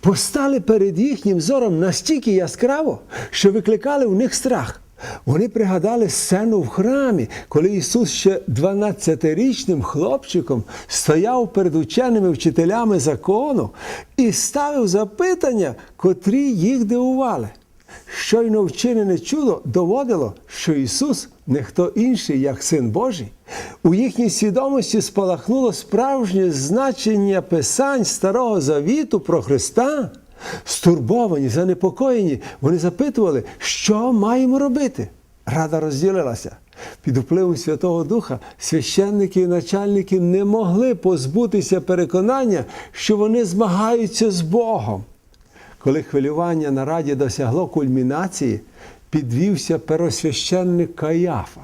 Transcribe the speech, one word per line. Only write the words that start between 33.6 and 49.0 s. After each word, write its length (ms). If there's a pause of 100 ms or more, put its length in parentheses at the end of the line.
маємо 460
робити. 500 (380)
Рада 340
розділилася. 760 (460)
Під 160
впливом 380
Святого 480
Духа 340 (200)
священники 840
і 60
начальники 760
не 240
могли 500
позбутися 840
переконання, 840 (280)
що 240
вони 280
змагаються 840
з 100
Богом. 640 (760)
Коли 240
хвилювання 680
на 140
раді 300
досягло 520
кульмінації, 960 (500)